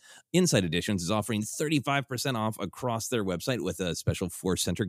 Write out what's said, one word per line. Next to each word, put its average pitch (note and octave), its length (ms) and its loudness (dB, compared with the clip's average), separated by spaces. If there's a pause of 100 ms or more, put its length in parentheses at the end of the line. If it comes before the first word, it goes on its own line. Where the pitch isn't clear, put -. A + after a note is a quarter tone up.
(340)
Inside D#3+ 300 6
Editions F2 380 0
is E2+ 80 -2
offering G#2+ 300 0
thirty-five C#3+ 680 0
percent B2+ 300 -2
off A2 240 0
across A2+ 480 -4
their A2+ 160 2
website F#2+ 360 0
with E2+ 200 -2
a E2+ 140 0
special F2 340 -2
Force F2+ 340 0
Center G2 260 0